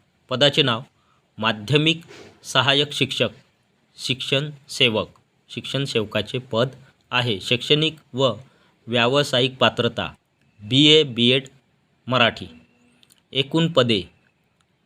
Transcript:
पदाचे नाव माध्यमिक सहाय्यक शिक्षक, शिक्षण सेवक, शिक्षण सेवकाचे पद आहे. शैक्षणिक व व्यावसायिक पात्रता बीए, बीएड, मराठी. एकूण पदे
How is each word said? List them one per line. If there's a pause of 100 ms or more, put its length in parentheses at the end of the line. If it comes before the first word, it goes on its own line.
(280)
पदाचे
नाव (580)
माध्यमिक (440)
सहाय्यक
शिक्षक, (680)
शिक्षण (180)
सेवक, (420)
शिक्षण
सेवकाचे
पद (420)
आहे.
शैक्षणिक (160)
व (540)
व्यावसायिक
पात्रता (460)
बीए,
बीएड, (580)
मराठी. (840)
एकूण
पदे (840)